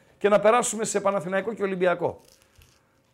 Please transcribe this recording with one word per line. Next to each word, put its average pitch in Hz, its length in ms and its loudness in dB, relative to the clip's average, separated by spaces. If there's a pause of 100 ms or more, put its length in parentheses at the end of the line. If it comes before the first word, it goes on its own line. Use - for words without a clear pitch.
(180)
και 208 120 0
να 202 100 4
περάσουμε 214 460 2
σε - 160 -2
Παναθηναϊκό 196 520 -2
και 196 100 -6
Ολυμπιακό. 180 580 -2 (920)